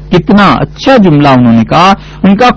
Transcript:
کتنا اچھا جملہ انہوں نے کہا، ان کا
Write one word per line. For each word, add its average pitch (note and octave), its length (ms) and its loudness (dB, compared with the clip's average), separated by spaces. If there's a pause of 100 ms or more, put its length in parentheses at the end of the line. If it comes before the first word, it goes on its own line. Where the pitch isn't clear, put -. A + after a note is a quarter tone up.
(100)
کتنا G3 340 0 (160)
اچھا C4 440 -2
جملہ D3 240 2
انہوں B2 240 2
نے A2+ 180 0
کہا، E3+ 200 2 (320)
ان G3 140 2
کا B3 200 2